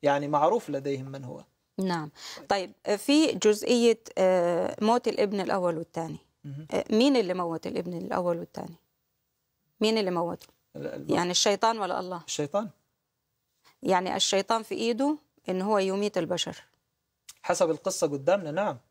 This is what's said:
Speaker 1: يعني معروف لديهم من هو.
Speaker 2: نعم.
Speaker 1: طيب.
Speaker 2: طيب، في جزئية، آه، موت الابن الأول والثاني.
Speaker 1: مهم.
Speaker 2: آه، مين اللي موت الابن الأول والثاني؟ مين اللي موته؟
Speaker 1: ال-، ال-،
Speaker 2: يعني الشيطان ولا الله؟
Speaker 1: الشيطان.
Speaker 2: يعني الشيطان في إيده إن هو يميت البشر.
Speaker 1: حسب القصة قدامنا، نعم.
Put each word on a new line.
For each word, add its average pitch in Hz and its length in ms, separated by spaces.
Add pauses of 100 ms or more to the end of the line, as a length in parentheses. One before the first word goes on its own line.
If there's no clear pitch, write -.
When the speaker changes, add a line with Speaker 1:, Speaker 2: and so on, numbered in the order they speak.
Speaker 1:
يعني 143 240
معروف 156 420
لديهم 139 360
من 135 180
هو. 127 200 (340)
Speaker 2:
نعم. 170 340 (380)
Speaker 1:
طيب. 196 220 (140)
Speaker 2:
طيب، 208 120
في 294 340
جزئية، 226 680 (180)
آه، 180 640
موت 226 260
الابن 208 340
الأول 180 360
والثاني. 160 400 (260)
Speaker 1:
مهم. 147 280
Speaker 2:
آه، - 180
مين 262 260
اللي 190 180
موت 170 340
الابن 175 300
الأول 175 400
والثاني؟ 170 380 (1040)
مين 220 160
اللي 196 140
موته؟ 175 360 (280)
Speaker 1:
ال-، 143 120
ال-، - 240
Speaker 2:
يعني 175 200
الشيطان 220 480
ولا 180 200
الله؟ 180 280
Speaker 1:
الشيطان. 196 420 (1120)
Speaker 2:
يعني 185 320
الشيطان 202 480
في - 120
إيده 240 420 (320)
إن 185 120
هو 208 160
يميت 196 400
البشر. 170 460 (800)
Speaker 1:
حسب 175 260
القصة 165 380
قدامنا، 147 440
نعم. 170 260 (140)